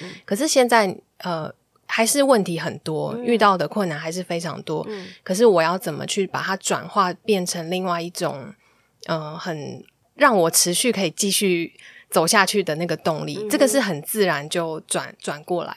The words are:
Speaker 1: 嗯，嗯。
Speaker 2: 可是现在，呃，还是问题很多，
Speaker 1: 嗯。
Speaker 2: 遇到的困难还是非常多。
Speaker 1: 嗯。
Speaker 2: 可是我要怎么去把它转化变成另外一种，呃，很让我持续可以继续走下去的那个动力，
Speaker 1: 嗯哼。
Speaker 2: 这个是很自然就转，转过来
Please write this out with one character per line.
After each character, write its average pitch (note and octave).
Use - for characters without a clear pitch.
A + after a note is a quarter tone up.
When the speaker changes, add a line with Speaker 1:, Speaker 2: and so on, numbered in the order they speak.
Speaker 1:
嗯， F3
嗯。 F#3
Speaker 2:
可 G3+
是 C#4
现 B3+
在， A3
呃， E3
还 A3+
是 C#4
问 C4
题 E3+
很 D#3+
多， D3
Speaker 1:
嗯。 A#3+
Speaker 2:
遇 A#3
到 G3+
的 D#3
困 G3
难 D3+
还 D#3+
是 F3+
非 E3+
常 E3
多。 D#3
Speaker 1:
嗯。 G3
Speaker 2:
可 F#3
是 A3+
我 F3+
要 E3+
怎 E3+
么 C#3
去 G3
把 C#3+
它 F#3
转 E3+
化 F#3
变 F#3
成 E3+
另 F#3
外 F3
一 E3+
种， C#3
呃， D#3
很 D3
让 C4
我 E3
持 -
续 A#3
可 G3
以 E3
继 G3
续 F3+
走 E3
下 G3
去 G3
的 D#3
那 E3+
个 D#3
动 D#3
力， D3+
Speaker 1:
嗯 G3+
哼。 G#3+
Speaker 2:
这 -
个 C4
是 C4+
很 F#3+
自 G#3+
然 D3+
就 E3
转， C3+
转 D3+
过 E3+
来 D3+